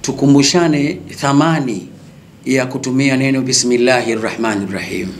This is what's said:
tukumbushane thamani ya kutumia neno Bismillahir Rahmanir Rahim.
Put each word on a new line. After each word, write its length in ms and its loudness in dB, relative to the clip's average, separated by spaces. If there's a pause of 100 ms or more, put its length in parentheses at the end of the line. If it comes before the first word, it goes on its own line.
tukumbushane 960 2 (180)
thamani 720 0 (580)
ya 200 0
kutumia 520 0
neno 240 0
Bismillahir 800 2
Rahmanir 500 -2
Rahim. 360 -6 (120)